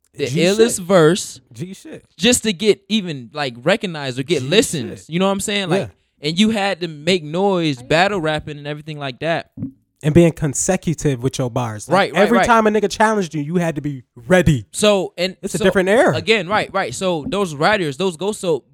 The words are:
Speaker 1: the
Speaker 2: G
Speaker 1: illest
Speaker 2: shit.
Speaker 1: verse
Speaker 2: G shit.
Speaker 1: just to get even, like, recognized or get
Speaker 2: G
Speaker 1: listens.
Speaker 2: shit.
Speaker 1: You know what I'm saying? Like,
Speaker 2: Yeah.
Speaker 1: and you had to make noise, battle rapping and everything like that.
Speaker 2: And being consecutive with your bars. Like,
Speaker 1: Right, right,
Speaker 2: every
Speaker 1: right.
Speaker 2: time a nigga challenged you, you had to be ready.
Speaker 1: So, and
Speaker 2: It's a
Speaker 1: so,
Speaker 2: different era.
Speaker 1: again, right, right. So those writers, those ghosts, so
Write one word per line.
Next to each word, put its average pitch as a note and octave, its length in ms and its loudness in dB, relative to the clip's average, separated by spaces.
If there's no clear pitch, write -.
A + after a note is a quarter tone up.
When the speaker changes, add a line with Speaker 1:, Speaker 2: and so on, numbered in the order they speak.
Speaker 1:
the C#3 140 -4
Speaker 2:
G D3 140 0
Speaker 1:
illest A3 360 4
Speaker 2:
shit. F#3 80 -10
Speaker 1:
verse F3 560 4
Speaker 2:
G F3 220 -14
shit. - 320 -18
Speaker 1:
just A#3+ 280 2
to A3 100 -2
get G3 340 0
even, E3+ 460 -4
like, C#3 300 -6
recognized D3+ 560 -2
or C#3 40 -4
get B2+ 200 -2
Speaker 2:
G C3 60 -6
Speaker 1:
listens. E3+ 520 0
Speaker 2:
shit. - 80 -20
Speaker 1:
You D#3+ 100 -4
know F#3+ 60 4
what G3 60 2
I'm G3 80 -4
saying? G3+ 300 -4
Like, D#3 200 -2
Speaker 2:
Yeah. C#3+ 80 -6
Speaker 1:
and E3+ 100 0
you A3 120 4
had G3 300 -2
to F3 60 -4
make D#3+ 360 -2
noise, E3 580 -2
battle F3 400 2
rapping D3+ 380 -6
and D3 80 -14
everything D3+ 320 -12
like C3+ 220 -10
that. D#3 300 -4
Speaker 2:
And D3+ 100 2
being E3+ 200 6
consecutive D3 920 -2
with C3+ 160 -4
your B2+ 100 -2
bars. A2+ 400 -6
Like, D3 60 2
Speaker 1:
Right, D#3+ 180 0
right, F3 80 2
Speaker 2:
every G#3+ 160 4
Speaker 1:
right. F3 80 2
Speaker 2:
time A3+ 220 4
a - 20 4
nigga G#3 220 0
challenged G#3+ 420 0
you, D3+ 80 -4
you D3+ 140 -6
had E3 200 0
to D3 60 -6
be C#3 220 -8
ready. D3 560 2
Speaker 1:
So, G3+ 460 0
and F3+ 240 -2
Speaker 2:
It's F#3+ 140 -6
a - 20 -4
Speaker 1:
so, G#3+ 60 -2
Speaker 2:
different F#3+ 260 4
era. A3+ 260 4
Speaker 1:
again, F3+ 320 0
right, F#3+ 240 -2
right. D#3 220 -2
So E3+ 340 -2
those F3+ 280 -2
writers, D#3+ 420 0
those F3+ 180 -2
ghosts, G3 240 -6
so E3 340 -2